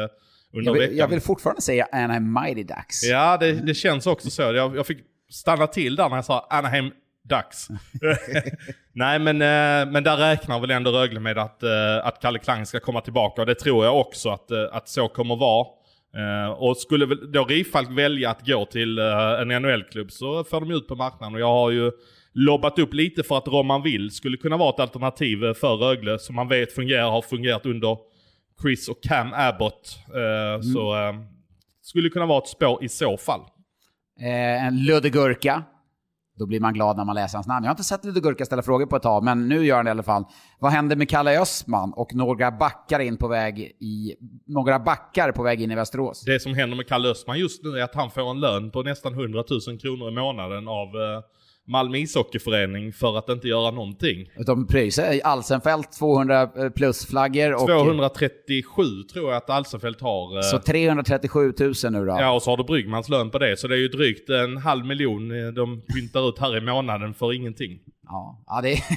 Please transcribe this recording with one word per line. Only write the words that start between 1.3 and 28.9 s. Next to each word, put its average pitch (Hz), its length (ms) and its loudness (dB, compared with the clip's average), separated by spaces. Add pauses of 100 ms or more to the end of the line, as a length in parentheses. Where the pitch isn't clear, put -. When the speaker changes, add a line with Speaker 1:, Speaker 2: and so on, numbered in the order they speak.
Speaker 2:
säga 123 300 0
Anaheim 117 420 0
Mighty 127 300 -2
Ducks. - 400 -8
Speaker 1:
Ja, 147 360 4
det, 165 140 4
det 156 200 -2
känns 147 340 0
också 160 220 0
så. - 120 -4
Jag, 131 360 2
jag 143 100 -2
fick 143 120 -6 (320)
stanna 156 360 2
till 143 280 -2
där 165 140 2
när 127 60 -2
jag 131 100 -2
sa 127 240 0
Anaheim 135 420 0 (320)
Ducks. - 440 -2 (340)
<laughs> 143 920 -4
Nej, 135 260 2
men, 156 220 2
eh, 147 500 4
men 143 120 2
där 151 140 4
räknar 147 420 2
väl 127 120 -2
ändå 123 200 2
Rögle 120 280 2
med 110 180 -2
att, 110 260 -4
eh, 107 440 2
att - 140 -4
Kalle 120 180 -2
Klang 113 260 -2
ska 120 140 -8
komma 117 220 -4
tillbaka. 113 400 0
Och 113 60 0
det 120 80 2
tror 117 300 2
jag 135 140 4
också - 300 -2
att, - 220 -8
eh, 110 200 0
att 110 180 -10
så 120 180 0
kommer 120 280 -4
vara. 120 320 4 (500)
Eh, 104 340 -4
och 123 260 0
skulle 143 280 0
väl 143 260 -4
då 139 140 2
Rifalk 143 520 0
välja 143 320 0
att 117 180 -6
gå 113 180 0
till, 113 340 -2
eh, 110 60 2 (360)
en 123 100 -4
N 123 120 0
H 135 60 0
L-klubb 107 420 -4
så 151 320 -6
får 160 160 -4
de 160 120 -6
ut 156 160 -4
på 131 80 -10
marknaden. 120 400 -6
Och 113 60 -4
jag 117 120 2
har 120 180 4
ju 120 200 0 (420)
lobbat 143 460 4
upp 147 140 2
lite 156 300 0
för 139 140 0
att 131 100 -4
Roman 139 360 2
Will 104 280 -2
skulle 127 260 -6
kunna 160 200 -2
vara 165 120 4
ett 131 100 0
alternativ, 123 640 -2
eh, 113 80 2
för 120 220 0
Rögle, 110 440 0
som - 160 -14
man 123 120 -2
vet 123 260 0
fungerar, 127 380 0
har 117 100 2
fungerat 120 440 -2
under 113 320 -2 (640)
Chris 131 280 -2
och - 140 -10